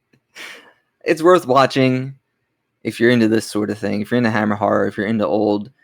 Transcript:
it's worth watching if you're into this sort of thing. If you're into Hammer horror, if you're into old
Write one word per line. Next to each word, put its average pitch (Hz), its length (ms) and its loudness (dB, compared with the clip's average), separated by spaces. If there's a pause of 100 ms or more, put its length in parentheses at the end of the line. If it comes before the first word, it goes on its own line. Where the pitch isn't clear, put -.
(1040)
it's 160 180 -2
worth 175 240 4
watching 131 680 0 (680)
if 113 160 -8
you're 117 120 4
into 117 180 4
this 110 180 0
sort 104 240 -4
of 104 80 -8
thing. 101 220 -4
If 104 100 -10
you're 120 80 0
into 117 120 0
Hammer 107 260 -2
horror, 101 300 0
if 104 100 -8
you're 101 100 -4
into 107 200 -2
old 104 440 -2 (140)